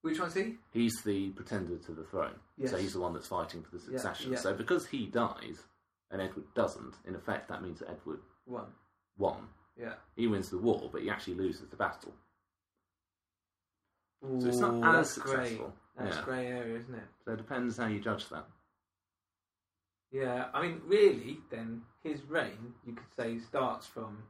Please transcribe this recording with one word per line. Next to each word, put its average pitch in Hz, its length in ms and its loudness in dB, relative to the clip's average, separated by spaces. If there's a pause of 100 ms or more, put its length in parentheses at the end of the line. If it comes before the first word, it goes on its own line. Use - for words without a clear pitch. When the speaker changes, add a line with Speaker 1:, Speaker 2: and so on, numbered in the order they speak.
Speaker 1:
Which 160 180 0
one's 170 160 0
he? 220 200 0 (160)
Speaker 2:
he's 113 320 4
the 98 280 2
pretender 92 460 -2
to - 160 -10
the 80 100 -8
throne. 82 320 -2 (220)
Speaker 1:
Yes. 131 140 0
Speaker 2:
So - 60 0
he's 95 160 0
the 95 60 -2
one 87 140 0
that's - 140 -6
fighting 85 360 -4
for - 140 -18
the - 140 -10
Speaker 1:
Yeah, 131 60 -2
Speaker 2:
succession. 127 360 -2
Speaker 1:
yeah. 127 60 0
Speaker 2:
So 190 140 2
because 180 320 2
he 123 220 -4
dies, - 560 -2 (480)
and 95 100 -2
Edward 92 320 -4
doesn't, 87 420 0 (100)
in 90 100 -6
effect 87 340 -4
that 80 120 -6
means 87 180 -8
that - 100 -10
Edward 80 300 -8 (260)
Speaker 1:
Won. 113 220 -10 (500)
Speaker 2:
won. 95 300 0 (320)
Speaker 1:
Yeah. 113 160 -6 (200)
Speaker 2:
He 117 120 4
wins 98 220 2
the 120 80 -2
war, 110 340 2
but - 100 -4
he 95 80 0
actually 107 260 -2
loses 92 340 -2
the - 60 -16
battle. - 380 -2 (2250)
So 123 60 4
it's 123 100 4
not 117 160 6
Speaker 1:
Ooh, 117 100 2 (160)
Speaker 2:
as 156 160 2
Speaker 1:
that's - 40 -6
grey. 135 240 0
Speaker 2:
successful. 113 300 -4 (240)
Speaker 1:
That's 104 200 -2
Speaker 2:
Yeah. 76 60 -2
Speaker 1:
grey 127 240 -2
area, 120 320 -4
isn't 123 160 -10
it? 104 120 -10 (160)
Speaker 2:
So 113 100 -4
it 110 40 -4
depends 120 400 -2
how 120 100 0
you 107 120 0
judge 104 300 -2
that. 76 180 -10 (1600)
Speaker 1:
Yeah, 127 420 0
I 139 80 2
mean, 165 240 -2
really, 175 640 8
then, 113 340 -6 (200)
his 143 200 -4
reign, 120 520 -2 (100)
you 117 80 -8
could - 220 -14
say, 117 240 -2
starts 120 480 0
from 107 420 -10